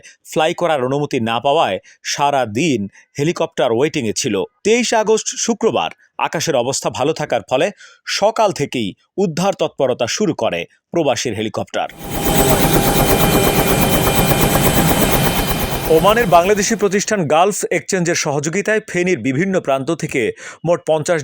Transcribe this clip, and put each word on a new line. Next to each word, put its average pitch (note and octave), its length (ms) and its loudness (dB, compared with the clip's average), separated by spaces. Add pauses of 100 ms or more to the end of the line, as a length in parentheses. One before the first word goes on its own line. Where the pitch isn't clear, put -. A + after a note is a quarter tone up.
(320)
ফ্লাই D#3+ 200 2 (100)
করার D#3+ 260 0
অনুমতি C#3+ 300 -2 (120)
না A#2 160 0
পাওয়ায় C#3 320 2 (360)
সারা C#3+ 280 0 (180)
দিন C#3+ 200 2 (380)
হেলিকপ্টার D#3 600 0
ওয়েটিংয়ে C3 440 -2
ছিল। G#2+ 140 -2 (300)
তেইশ A3+ 240 2 (120)
আগস্ট G#3+ 260 0 (180)
শুক্রবার D3 440 0 (380)
আকাশের D#3 360 -2
অবস্থা C3+ 340 -4
ভালো C#3 220 0
থাকার C3 300 -2
ফলে C#3+ 180 2 (520)
সকাল A3 300 2 (100)
থেকেই B2+ 300 -2 (340)
উদ্ধার F3+ 380 0
তৎপরতা C3 440 0 (120)
শুরু F#3+ 160 0 (100)
করে F2+ 160 -2 (320)
প্রবাসীর C3+ 480 0
হেলিকপ্টার। G#2+ 480 -4 (4000)
ওমানের G#3 400 4
বাংলাদেশি G3 460 2
প্রতিষ্ঠান G#3 380 0 (140)
গালফ F3+ 240 4 (200)
এক্সচেঞ্জের E3+ 480 -2
সহযোগিতায় E3 640 -2
ফেনীর F3+ 380 0
বিভিন্ন F3 280 0 (100)
প্রান্ত C3+ 240 -2 (120)
থেকে C#3+ 200 -2 (460)
মোট E3+ 120 2 (100)
পঞ্চাশ D#3 340 0